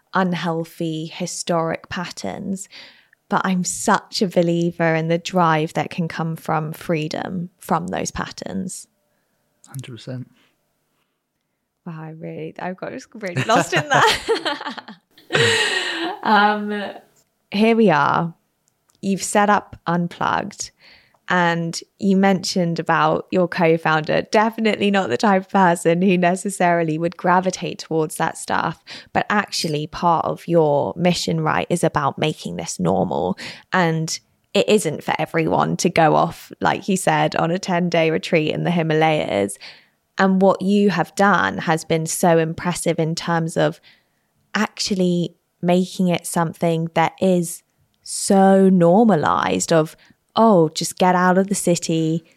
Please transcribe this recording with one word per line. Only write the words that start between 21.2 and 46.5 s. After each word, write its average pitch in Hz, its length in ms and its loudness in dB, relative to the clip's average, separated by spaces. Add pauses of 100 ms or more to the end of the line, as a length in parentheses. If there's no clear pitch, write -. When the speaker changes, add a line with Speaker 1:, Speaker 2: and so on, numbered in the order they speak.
Speaker 1:
and 170 500 0 (200)
you 196 180 2
mentioned 185 600 0
about 160 520 0
your 180 180 2
co-founder, 160 840 2
definitely 220 600 0
not 190 200 0
the 120 80 0
type 196 240 2
of - 80 -20
person 175 500 4
who 185 160 4
necessarily 175 800 0
would 170 220 -4
gravitate 180 600 0
towards 156 380 -4
that - 220 -4
stuff, - 440 -4 (300)
but - 160 0
actually 160 580 -2
part 170 380 2
of - 240 -6
your 147 480 2
mission, 175 440 0
right, 156 280 0
is 170 160 0
about 147 340 -2
making 156 380 -4
this 165 240 -10
normal. 92 560 0 (360)
And 160 460 -2 (360)
it - 140 2
isn't 175 360 0
for - 140 -2
everyone 160 600 0
to 180 120 0
go 160 240 4
off, - 460 -2
like - 280 -2
you 196 80 0
said, 156 400 0
on 165 140 0
a 180 80 -2
ten-day 175 520 0
retreat 160 420 0
in 156 120 -4
the 165 60 0
Himalayas. 156 880 0 (580)
And 190 240 2
what 190 220 4
you 202 280 4
have 165 260 -2
done 185 420 2
has 165 260 -2
been 160 220 -2
so 165 320 2
impressive 165 600 -2
in 165 160 -2
terms 165 440 -4
of 156 220 0 (720)
actually 185 800 -2 (260)
making 180 480 0
it 170 180 -2
something 165 640 -2